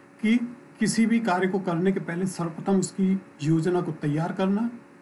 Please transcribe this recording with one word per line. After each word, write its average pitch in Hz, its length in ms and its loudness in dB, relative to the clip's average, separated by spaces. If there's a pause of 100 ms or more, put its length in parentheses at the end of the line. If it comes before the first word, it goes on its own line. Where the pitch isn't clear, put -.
(220)
कि 220 160 4 (420)
किसी 220 260 2
भी 226 140 2
कार्य 185 280 0
को 190 120 0
करने 180 320 0
के 190 80 0
पहले 170 280 -4
सर्वप्रथम 170 520 -2
उसकी 190 420 0 (220)
योजना 165 380 2
को 170 100 -4
तैयार 156 400 -2
करना, 196 380 0 (320)